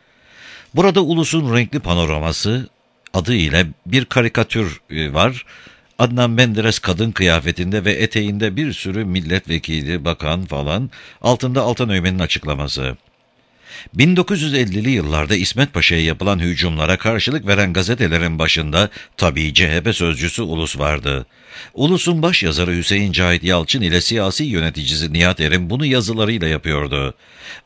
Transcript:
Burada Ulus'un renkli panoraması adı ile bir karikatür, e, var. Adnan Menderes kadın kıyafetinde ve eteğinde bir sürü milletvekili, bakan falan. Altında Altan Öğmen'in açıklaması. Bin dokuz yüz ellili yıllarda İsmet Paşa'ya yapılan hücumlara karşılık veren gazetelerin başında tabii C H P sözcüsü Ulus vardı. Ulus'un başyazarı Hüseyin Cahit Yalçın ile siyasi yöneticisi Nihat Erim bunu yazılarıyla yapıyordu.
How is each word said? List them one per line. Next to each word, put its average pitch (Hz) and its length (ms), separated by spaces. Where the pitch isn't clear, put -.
Burada 185 260
Ulus'un 156 560
renkli 117 240
panoraması 85 880
adı 151 200
ile 85 320
bir 123 180
karikatür, 113 760
e, 76 220
var. 117 320
Adnan 120 320
Menderes 113 480
kadın 95 340
kıyafetinde 87 720
ve 101 80
eteğinde 104 640
bir 147 160
sürü 98 320
milletvekili, 82 1000
bakan 82 400
falan. 82 460
Altında 123 400
Altan 117 280
Öğmen'in 92 280
açıklaması. 71 800
Bin 165 220
dokuz 175 260
yüz 147 120
ellili 110 360
yıllarda 78 460
İsmet 110 360
Paşa'ya 82 300
yapılan 90 360
hücumlara 85 580
karşılık 113 500
veren 101 260
gazetelerin 85 680
başında 80 520
tabii 78 380
C 80 200
H 85 80
P 110 100
sözcüsü 85 500
Ulus 80 360
vardı. 69 480
Ulus'un 170 480
başyazarı 90 540
Hüseyin 98 360
Cahit 87 320
Yalçın 90 360
ile 87 200
siyasi 104 440
yöneticisi 80 680
Nihat 87 280
Erim 82 300
bunu 135 160
yazılarıyla 110 600
yapıyordu. 73 640